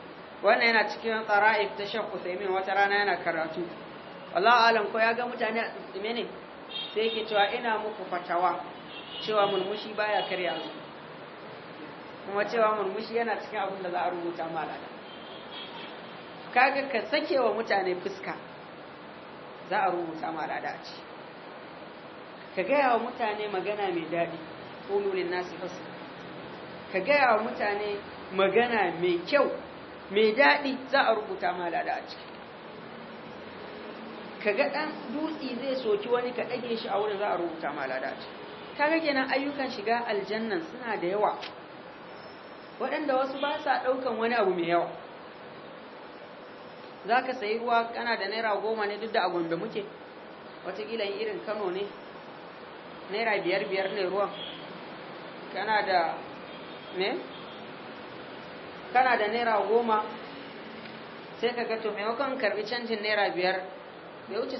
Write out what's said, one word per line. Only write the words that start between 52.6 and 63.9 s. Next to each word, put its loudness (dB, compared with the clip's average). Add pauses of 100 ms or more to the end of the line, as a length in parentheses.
naira 2
biyar 2
biyar 0
ne 0
ruwan. 2 (1200)
Kana 2
da, 4 (800)
me? 0 (1700)
Kana 8
da 4
naira 4
goma, 6 (1400)
sai 2
ka 0
ga, 0
to, 0
maimakon 0
in -2
karɓi 2
canjin -2
naira 4
biyar, 4 (680)